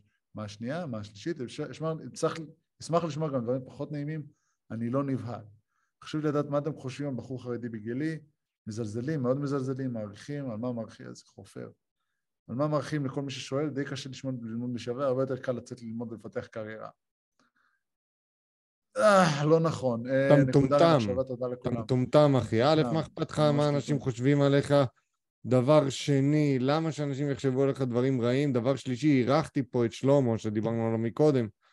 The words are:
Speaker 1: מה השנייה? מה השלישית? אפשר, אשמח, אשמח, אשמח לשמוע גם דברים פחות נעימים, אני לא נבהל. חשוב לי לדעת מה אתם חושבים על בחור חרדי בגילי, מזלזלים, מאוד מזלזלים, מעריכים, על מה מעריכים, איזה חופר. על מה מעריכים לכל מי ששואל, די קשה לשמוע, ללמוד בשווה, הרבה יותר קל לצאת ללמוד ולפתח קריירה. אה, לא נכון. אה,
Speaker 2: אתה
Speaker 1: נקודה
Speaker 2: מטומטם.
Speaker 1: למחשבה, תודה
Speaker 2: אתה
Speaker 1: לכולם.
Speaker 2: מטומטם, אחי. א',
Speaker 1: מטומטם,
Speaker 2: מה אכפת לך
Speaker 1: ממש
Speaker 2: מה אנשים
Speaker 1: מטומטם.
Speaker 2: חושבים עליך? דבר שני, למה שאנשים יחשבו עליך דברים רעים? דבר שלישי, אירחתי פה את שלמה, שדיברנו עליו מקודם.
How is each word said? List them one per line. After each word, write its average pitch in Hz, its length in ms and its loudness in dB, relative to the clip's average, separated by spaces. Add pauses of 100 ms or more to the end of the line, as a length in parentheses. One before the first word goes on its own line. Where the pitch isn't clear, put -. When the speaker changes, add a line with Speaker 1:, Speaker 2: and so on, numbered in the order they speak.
(340)
Speaker 1:
מה 107 100 -8
השנייה? 117 420 -8
מה 120 120 -8
השלישית? 143 420 -10
אפשר, 135 300 -8
אשמח, 151 220 -6 (220)
אשמח, 160 200 -2 (480)
אשמח 170 220 0
לשמוע 151 260 -4
גם 131 120 -2
דברים 127 220 -2
פחות 143 280 -12
נעימים, 147 340 -8 (440)
אני 113 200 -6
לא 139 140 -2
נבהל. 113 400 -6 (600)
חשוב 156 160 -6
לי 151 80 0
לדעת 143 180 0
מה 143 120 -2
אתם 147 160 -4
חושבים 139 340 -8
על 135 60 -6
בחור 120 280 -10
חרדי 120 260 -8
בגילי, 120 500 -6 (480)
מזלזלים, 120 560 -4
מאוד 127 180 0
מזלזלים, 135 520 -4
מעריכים, 117 580 -8
על 107 60 -8
מה 123 160 -4
מעריכים, 113 340 -10
איזה 123 200 -16
חופר. - 440 -16 (800)
על 113 80 -8
מה 147 120 -2
מעריכים 147 380 -2
לכל 131 160 -4
מי 139 80 -6
ששואל, 135 400 -4
די 135 140 -4
קשה 139 260 -10
לשמוע, 131 220 -8 (100)
ללמוד 120 320 -6
בשווה, 120 320 -4
הרבה 131 160 0
יותר 131 140 -2
קל 127 160 -6
לצאת 120 300 -8
ללמוד 117 300 -8
ולפתח - 340 -10
קריירה. 110 420 -12 (2000)
אה, 180 480 6
לא 160 160 6
נכון. 123 460 -2
אה, 135 200 2
Speaker 2:
אתה 143 100 10
Speaker 1:
נקודה 139 140 6
Speaker 2:
מטומטם. 143 420 6
Speaker 1:
למחשבה, 127 320 2
תודה 127 220 -6
Speaker 2:
אתה 123 80 -4
Speaker 1:
לכולם. 123 280 -4
Speaker 2:
מטומטם, 131 540 4
אחי. 110 260 2
א', 151 120 6
Speaker 1:
מטומטם, 151 200 2
Speaker 2:
מה 160 60 2
אכפת 151 300 -6
לך - 80 -6
Speaker 1:
ממש 151 180 4
Speaker 2:
מה 147 120 2
אנשים 143 280 0
Speaker 1:
מטומטם. 135 140 -2
Speaker 2:
חושבים 135 320 2
עליך? 139 320 4 (720)
דבר 131 440 4
שני, 143 680 2
למה 151 340 0
שאנשים 143 380 -4
יחשבו 131 320 0
עליך 135 200 0
דברים 127 380 0
רעים? 131 320 2
דבר 123 240 0
שלישי, 131 460 2
אירחתי 139 400 0
פה 120 220 0
את 117 80 0
שלמה, 131 460 2
שדיברנו 113 480 -2
עליו 113 120 0
מקודם. 120 500 2 (240)